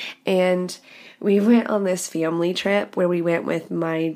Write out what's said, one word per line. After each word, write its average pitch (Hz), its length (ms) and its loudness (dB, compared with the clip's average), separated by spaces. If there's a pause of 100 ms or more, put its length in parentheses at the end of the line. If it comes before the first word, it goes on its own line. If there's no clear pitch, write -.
(240)
And 185 540 0 (400)
we 202 220 2
went 226 280 4
on 208 140 0
this 185 240 -2
family 165 480 -2
trip 202 420 -2
where 180 120 2
we 175 140 0
went 170 220 0
with 165 260 -4
my 165 460 -2